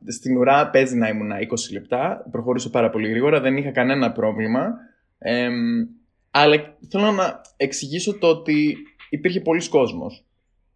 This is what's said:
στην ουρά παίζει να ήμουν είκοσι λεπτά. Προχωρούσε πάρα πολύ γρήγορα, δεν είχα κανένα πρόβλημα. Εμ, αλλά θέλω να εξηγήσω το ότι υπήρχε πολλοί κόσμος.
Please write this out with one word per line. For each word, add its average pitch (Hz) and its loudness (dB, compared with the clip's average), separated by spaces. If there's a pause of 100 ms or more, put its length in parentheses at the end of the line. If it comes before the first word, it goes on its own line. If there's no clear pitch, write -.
στην 127 -2
ουρά 139 4
παίζει 131 2
να 113 0
ήμουν 107 -6 (100)
είκοσι 113 -6
λεπτά. 123 -4
Προχωρούσε 120 -4
πάρα 123 2
πολύ 110 -2
γρήγορα, 135 2
δεν 131 0
είχα 143 -4
κανένα 127 0
πρόβλημα. 113 -2 (440)
Εμ, 123 -2 (760)
αλλά 151 4 (140)
θέλω 208 2
να 185 -2 (160)
εξηγήσω 160 -4
το 170 0
ότι 151 2 (340)
υπήρχε 180 -2
πολλοί 165 -2
κόσμος. 113 0 (520)